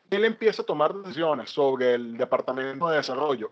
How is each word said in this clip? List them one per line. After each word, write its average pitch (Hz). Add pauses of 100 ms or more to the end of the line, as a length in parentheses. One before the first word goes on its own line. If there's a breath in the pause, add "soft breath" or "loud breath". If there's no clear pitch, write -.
él 202
empieza 220
a 220
tomar 156
decisiones 160
sobre 127
el 117
departamento 131
de 160
desarrollo 131